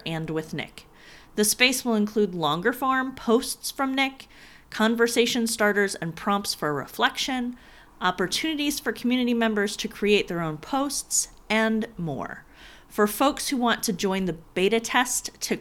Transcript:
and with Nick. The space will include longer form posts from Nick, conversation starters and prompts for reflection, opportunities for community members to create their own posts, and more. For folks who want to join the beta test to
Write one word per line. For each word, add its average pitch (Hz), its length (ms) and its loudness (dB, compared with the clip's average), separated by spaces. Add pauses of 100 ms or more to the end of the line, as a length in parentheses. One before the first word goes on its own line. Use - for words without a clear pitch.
and 160 240 -4
with 156 240 -4
Nick. - 320 -8 (520)
The 208 60 4
space 247 400 4
will 233 120 0
include 208 400 2
longer 170 360 0
form 262 440 -2
posts - 560 0
from 269 240 -4
Nick, 269 320 -2 (420)
conversation 233 760 2
starters 208 480 2
and 165 200 -6
prompts 202 380 -2
for 151 180 -2
reflection, 247 840 -2 (440)
opportunities 285 800 -2
for 226 120 -2
community 240 420 0
members 214 440 0
to - 100 -6
create 202 400 2
their 170 140 -2
own 156 160 -4
posts, - 720 -2 (200)
and 220 380 2 (100)
more. 147 480 -6 (420)
For 208 200 4
folks 285 420 0
who 277 80 0
want 233 280 2
to 220 80 0
join 190 320 0
the 165 120 -2 (160)
beta 202 260 2
test - 520 0 (100)
to - 200 -4